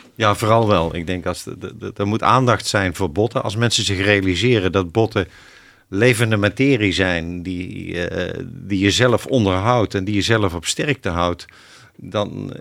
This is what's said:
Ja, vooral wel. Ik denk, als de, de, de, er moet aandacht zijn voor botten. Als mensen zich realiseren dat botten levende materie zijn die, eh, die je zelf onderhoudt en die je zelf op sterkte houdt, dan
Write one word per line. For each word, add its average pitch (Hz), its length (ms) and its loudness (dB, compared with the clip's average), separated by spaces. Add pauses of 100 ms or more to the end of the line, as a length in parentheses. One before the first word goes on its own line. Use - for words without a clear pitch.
(160)
Ja, 104 200 2
vooral 113 320 4
wel. 82 280 2
Ik 85 120 -6
denk, 90 180 -6
als 90 180 -6
de, - 140 -12
de, - 200 -14
de, 98 180 -10
er 101 120 -2
moet 107 160 -2
aandacht 123 440 4
zijn 95 280 0
voor 90 160 -2
botten. 110 320 -2
Als 104 120 -6
mensen 113 280 0
zich 92 220 -2
realiseren 98 680 2
dat 87 200 0
botten 104 360 0 (600)
levende 110 500 2
materie 104 540 2
zijn 87 520 -2
die, 90 640 -6
eh, 87 400 -6
die 92 320 -6
je 101 120 4
zelf 117 340 2
onderhoudt 110 680 2
en 98 80 -2
die 104 120 -2
je 98 60 2
zelf 101 320 2
op 85 120 -8
sterkte 151 440 -4
houdt, 87 360 -2 (520)
dan 98 640 -8